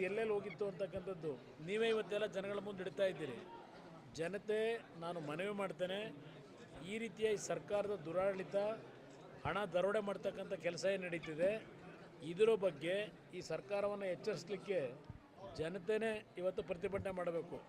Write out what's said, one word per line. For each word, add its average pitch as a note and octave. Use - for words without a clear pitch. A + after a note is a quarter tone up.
ಎಲ್ಲೆಲ್ಲಿ G#3+
ಹೋಗಿತ್ತು G3+
ಅಂತಕ್ಕಂಥದ್ದು F3+
ನೀವೇ G#3+
ಇವತ್ತೆಲ್ಲ G#3
ಜನಗಳ G3
ಮುಂದೆ G3
ಇಡ್ತಾ F#3+
ಇದ್ದೀರಿ. D#3
ಜನತೆ, G3+
ನಾನು F3
ಮನವಿ F#3
ಮಾಡ್ತೇನೆ, F3+
ಈ G#3
ರೀತಿಯ A3
ಈ E3
ಸರ್ಕಾರದ G3+
ದುರಾಡಳಿತ, F#3+
ಹಣ E3
ದರೋಡೆ G3
ಮಾಡ್ತಕ್ಕಂಥ G3
ಕೆಲಸ F3
ಏನು F#3+
ನಡೀತಿದೆ, E3
ಇದರ A3
ಬಗ್ಗೆ E3
ಈ F3+
ಸರ್ಕಾರವನ್ನು G3+
ಎಚ್ಚರಿಸಲಿಕ್ಕೆ F#3+
ಜನತೆನೇ G3+
ಇವತ್ತು F#3
ಪ್ರತಿಭಟನೆ F#3+
ಮಾಡಬೇಕು. E3+